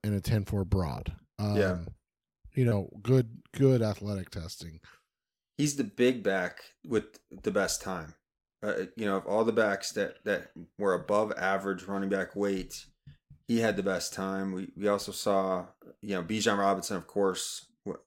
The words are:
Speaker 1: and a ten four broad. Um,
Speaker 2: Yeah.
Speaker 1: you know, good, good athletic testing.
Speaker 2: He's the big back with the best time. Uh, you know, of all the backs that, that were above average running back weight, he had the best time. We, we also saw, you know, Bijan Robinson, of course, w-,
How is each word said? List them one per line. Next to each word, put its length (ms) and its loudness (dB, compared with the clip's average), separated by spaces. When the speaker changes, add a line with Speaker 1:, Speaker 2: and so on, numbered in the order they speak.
Speaker 1:
and 120 0
a 60 0
ten 240 2
four 200 0
broad. 480 0
Um, 200 0
Speaker 2:
Yeah. 200 4
Speaker 1:
you 120 4
know, 240 2
good, 420 2
good 280 6
athletic 500 -2
testing. 480 -12
Speaker 2:
He's 180 0
the 80 0
big 400 2
back 380 0
with 340 -2
the 220 -6
best 300 0
time. 340 -8
Uh, 260 -2
you 80 -4
know, 100 2
of 100 -2
all 200 2
the 80 4
backs 400 2
that, 320 -4
that 260 -2
were 160 2
above 440 2
average 460 -2
running 260 -4
back 260 -2
weight, 500 -2
he 120 2
had 180 2
the 60 0
best 300 -2
time. 380 -4
We, 240 -6
we 140 0
also 240 0
saw, 540 2
you 140 -4
know, 80 -2
Bijan 340 2
Robinson, 400 2
of 100 -10
course, 600 -2
w-, 220 -8